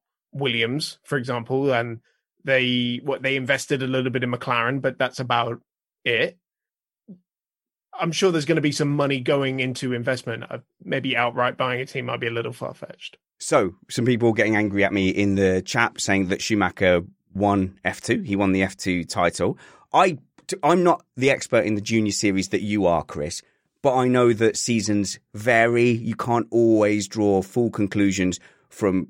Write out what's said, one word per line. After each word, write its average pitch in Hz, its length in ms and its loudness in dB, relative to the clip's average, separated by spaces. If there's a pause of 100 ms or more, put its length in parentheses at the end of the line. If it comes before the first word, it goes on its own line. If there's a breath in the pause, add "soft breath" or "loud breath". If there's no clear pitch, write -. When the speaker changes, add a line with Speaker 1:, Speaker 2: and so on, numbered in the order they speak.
(340)
Speaker 1:
Williams, 123 720 -4
for 143 140 -4
example, 131 560 -2
and 117 280 -4 (420)
they, 123 600 0
what, 135 180 -4
they 135 160 -2
invested 131 440 -2
a 131 60 -2
little 131 240 0
bit 123 120 -2
in 123 80 -2
McLaren, 123 500 -2
but 131 160 -2
that's 131 240 -2
about 120 400 0 (420)
it. 127 340 0 (1600)
I'm 170 140 -2
sure 190 200 2
there's 156 140 0
gonna 160 140 2
be 147 140 0
some 147 220 0
money 139 260 0
going 135 400 0
into 127 320 -4
investment. 120 560 -4
Uh, - 80 -10 (260)
maybe 131 320 -4
outright 123 400 0
buying 127 240 -2
a 131 60 -6
team 127 220 -8
might 120 120 -4
be 123 80 -4
a 123 40 -2
little 120 220 -6
far-fetched. - 640 -14 (220)
Speaker 2:
So, 104 360 0 (140)
some 117 160 -2
people 120 280 4
getting 107 240 2
angry 101 260 2
at 95 100 2
me 95 160 2
in 101 260 2
the 92 260 2
chat - 400 -2
saying 98 260 0
that 92 140 -4
Schumacher 92 600 2 (300)
won 98 500 0
F 92 160 -4
two. 117 220 -2
He 101 140 -4
won 98 160 2
the 95 100 2
F 95 160 -2
two 90 260 -2
title. 90 540 -2 (340 loud breath)
I, 170 280 2 (280)
t-, - 140 -6
I'm 175 220 4
not 170 200 2 (140)
the 131 140 2
expert 113 340 0
in 107 100 0
the 104 60 -4
junior 107 300 0
series 95 380 0
that 98 120 -2
you 104 240 -2
are, 82 180 2
Chris, - 380 -8 (400)
but 131 140 2
I 127 120 2
know 123 260 4
that 110 220 2
seasons 104 640 -2 (140)
vary. 117 560 2
You 113 260 -2
can't 117 360 -2
always 107 560 4
draw 101 340 0
full 117 280 -2
conclusions 98 680 0 (300 soft breath)
from, 95 400 -2